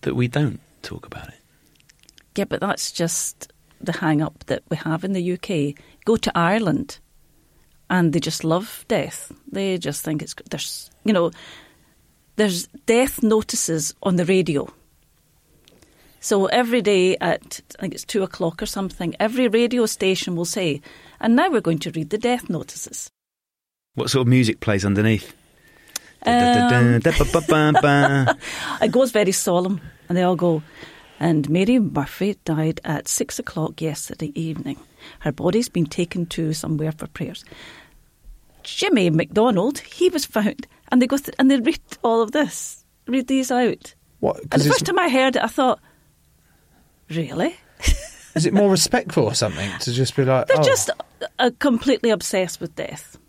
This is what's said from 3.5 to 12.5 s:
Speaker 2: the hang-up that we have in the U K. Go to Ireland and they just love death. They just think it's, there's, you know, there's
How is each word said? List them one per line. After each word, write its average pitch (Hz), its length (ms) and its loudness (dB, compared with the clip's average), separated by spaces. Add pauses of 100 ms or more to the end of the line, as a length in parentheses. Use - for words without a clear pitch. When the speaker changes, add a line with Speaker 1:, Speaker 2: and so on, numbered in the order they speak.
Speaker 2:
the - 120 -6
hang-up 156 540 -2
that - 240 -4
we 160 80 -4
have 165 260 -4
in 196 80 -4
the 185 100 -2
U 180 140 -2
K. 147 380 -4 (300)
Go 226 120 4
to - 180 -2
Ireland 170 640 0 (920)
and 175 240 4
they 131 60 2
just - 220 -6
love 175 460 -4
death. 160 420 -4 (200)
They 190 260 -2
just 147 260 -8
think 156 200 -4
it's, - 120 -12 (140)
there's, - 420 -10 (140)
you 214 80 2
know, 170 180 2 (1040)
there's 190 320 -2 (180)